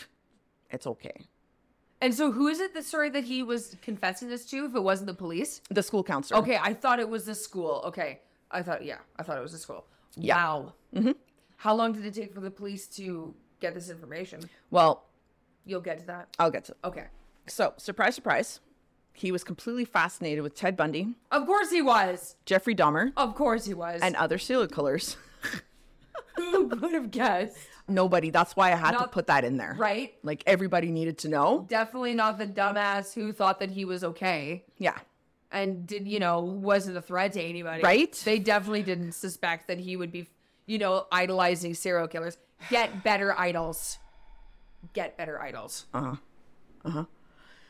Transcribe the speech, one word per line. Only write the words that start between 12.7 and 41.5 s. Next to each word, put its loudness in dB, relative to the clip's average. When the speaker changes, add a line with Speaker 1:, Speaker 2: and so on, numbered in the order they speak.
Speaker 2:
to -8
get -4
this -12
information? -12
Speaker 1:
Well, 6
Speaker 2:
You'll -6
get -8
to -18
that. -12
Speaker 1:
I'll 6
get -6
to -18
it. -18
Speaker 2:
Okay. -10
Speaker 1:
So, 0
surprise, 0
surprise, -2
he -4
was -2
completely -6
fascinated -2
with -6
Ted -2
Bundy, 0
Speaker 2:
Of 2
course 2
he 2
was. 2
Speaker 1:
Jeffrey 2
Dahmer, 4
Speaker 2:
Of 2
course 2
he -4
was. -6
Speaker 1:
and 2
other 2
serial 2
killers. -2
<laughs> -12
Speaker 2:
Who 4
would -2
have -2
guessed? 0
Speaker 1:
Nobody. 4
That's 4
why 6
I 4
had 2
to 2
Speaker 2:
Not 0
Speaker 1:
put -2
that 6
in 0
there. -4
Speaker 2:
Right? 0
Speaker 1:
Like, -4
everybody 4
needed -2
to -6
know. 4
Speaker 2:
Definitely 0
not 2
the -4
dumbass 0
who -4
thought 2
that -4
he -4
was -4
okay. -2
Speaker 1:
Yeah. 0
Speaker 2:
And -4
did, -6
you 0
know, 4
wasn't 2
a -8
threat 0
to -4
anybody. -6
Speaker 1:
Right? 6
Speaker 2:
They 2
definitely 2
didn't -4
suspect -4
that -4
he -8
would -6
be, -12
you -4
know, 0
idolizing 2